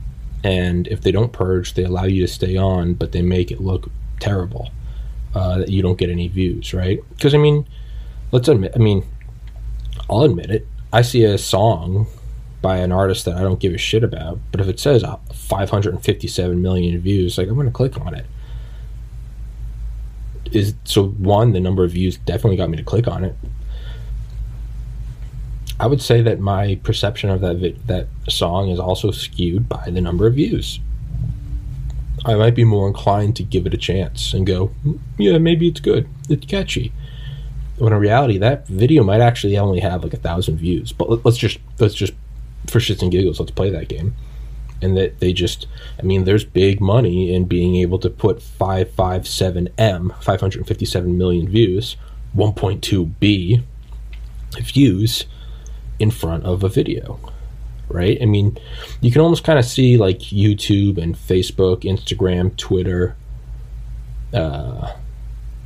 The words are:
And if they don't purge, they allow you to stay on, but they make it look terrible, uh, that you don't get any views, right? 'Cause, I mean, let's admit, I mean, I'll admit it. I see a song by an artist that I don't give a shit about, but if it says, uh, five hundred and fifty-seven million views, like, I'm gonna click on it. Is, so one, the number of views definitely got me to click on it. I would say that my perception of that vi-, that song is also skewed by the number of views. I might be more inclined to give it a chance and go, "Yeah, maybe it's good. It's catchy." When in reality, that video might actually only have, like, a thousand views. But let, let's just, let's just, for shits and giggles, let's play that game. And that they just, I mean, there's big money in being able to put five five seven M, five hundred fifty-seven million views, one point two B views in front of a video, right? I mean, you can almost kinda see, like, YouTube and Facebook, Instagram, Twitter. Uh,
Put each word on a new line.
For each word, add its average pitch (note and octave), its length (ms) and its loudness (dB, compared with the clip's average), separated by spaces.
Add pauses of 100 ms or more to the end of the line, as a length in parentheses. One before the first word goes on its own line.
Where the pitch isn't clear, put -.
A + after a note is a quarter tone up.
(440)
And F2+ 440 2
if G#2 120 -4
they F#2+ 100 2
don't A2 220 2
purge, F#2 420 0
they F#2 100 0
allow F2+ 200 -2
you F#2+ 220 2
to - 60 -2
stay F#2 240 -2
on, F#2 380 2
but E2 180 -4
they F2 100 0
make F2+ 280 2
it - 100 -6
look F#2 280 -2 (320)
terrible, G2+ 500 -4 (640)
uh, F#2 240 0
that F#2 100 -2
you F#2+ 140 2
don't F2+ 160 2
get F2 120 0
any F2 180 -2
views, F#2 460 -2
right? F#2 260 0 (200)
'Cause, C#3+ 140 4
I D3 40 6
mean, D3 280 4 (640)
let's B2 180 4
admit, G#2+ 260 4
I - 40 2
mean, G#2 260 6 (1040)
I'll A2 120 4
admit F#2 280 2
it. - 160 -2 (260)
I A#2 100 6
see A#2+ 220 6
a G2+ 140 4
song F#2+ 680 2 (540)
by F#2 180 2
an F#2 140 0
artist F#2+ 320 2
that F2 120 -2
I F#2 60 0
don't F#2+ 180 2
give F#2 120 2
a - 60 -6
shit A2+ 260 2
about, - 340 -6 (120)
but F2+ 100 -2
if F#2+ 80 2
it F#2 100 -2
says, C3 240 4
uh, - 140 -6 (160)
five - 380 -2
hundred G2 240 0
and F2+ 100 -8
fifty-seven F2+ 560 0
million F2+ 400 0
views, F#2 380 0
like, F2+ 100 0
I'm A#2 80 -2
gonna C#3 140 2
click B2 300 -2
on - 140 -6
it. B2+ 120 -10 (2250)
Is, G#2 220 0 (100)
so G2 220 2
one, G2+ 460 4
the F#2 80 2
number F#2 240 2
of F2 80 0
views F2+ 240 0
definitely F#2 400 0
got F2 120 0
me E2 80 -2
to D2+ 60 -8
click G#2+ 260 0
on F2+ 160 -4
it. F2 100 -4 (2500)
I A2+ 60 2
would C3 160 2
say A#2+ 200 4
that A2+ 180 2
my G2 420 0
perception G2+ 480 -2
of F#2 120 2
that F2 160 0
vi-, F2+ 180 -2 (100)
that F2+ 220 -2 (200)
song F#2 400 0
is F2 120 0
also F#2 320 0
skewed F2 560 -2
by - 220 -6
the F2+ 100 0
number F2 260 2
of A#2+ 80 4
views. E3+ 460 -2 (1400)
I A2+ 100 2
might A2+ 220 6
be A#2+ 80 6
more G2+ 240 4
inclined G2+ 480 0
to F#2+ 80 -4
give F#2 200 0
it F2+ 100 0
a - 20 -2
chance - 580 -2
and G2 100 2
go, F#2+ 280 0 (440)
"Yeah, F#3+ 220 4
maybe E3 300 4
it's D#3+ 100 -2
good. A2 300 2 (200)
It's D3 180 0
catchy." F#3 460 -2 (840)
When A2 160 4
in G#2 80 4
reality, A2 380 4
that A#2+ 280 2
video A#2+ 380 6
might G2+ 160 6
actually A#2+ 360 4
only G2 220 2
have, F2+ 240 0
like, D#2+ 120 -6
a - 20 -8
thousand E2+ 400 -2
views. E2+ 340 -2
But - 180 -2
let, A#2 160 0
let's A#2+ 140 4
just, - 220 -2 (180)
let's G#2 160 4
just, F#2+ 180 -2 (540)
for A#2+ 140 2
shits G#2 220 -2
and F2+ 100 2
giggles, F2+ 260 2
let's E2 140 -4
play G2 180 0
that D#2+ 180 -6
game. F2 280 -4 (640)
And F#2 140 2
that F#2+ 240 0
they F#2 120 2
just, F2 360 -2 (280)
I - 60 -10
mean, F#2+ 220 2
there's G#2 200 4
big G2 360 4
money F#2 520 4
in F2+ 120 4
being F2+ 320 2
able F2+ 240 2
to F2+ 100 0
put - 320 0
five F#2+ 480 0
five F#2 380 0
seven F2 400 0 (100)
M, F#2+ 420 2
five G2 200 0
hundred - 260 -2
fifty-seven F2+ 500 0
million F2+ 320 2
views, G#2 480 2 (360)
one G#2+ 200 2
point G2 300 -2
two F#2 240 0 (140)
B G2+ 420 4 (960)
views A2+ 680 2 (760)
in A2 120 4
front E2 320 -4
of F2+ 180 0
a F#2+ 60 2
video, - 500 -2 (720)
right? F2 340 2
I - 20 0
mean, G#2 320 4 (440)
you A#2+ 100 6
can C3+ 100 6
almost E3 220 6
kinda C#3+ 220 4
see, B2 320 6
like, F#2+ 240 4
YouTube G2+ 760 2
and E2 200 -2
Facebook, F#2 640 2
Instagram, F#2+ 720 0
Twitter. F2+ 600 0 (1160)
Uh, C#2 600 -4 (720)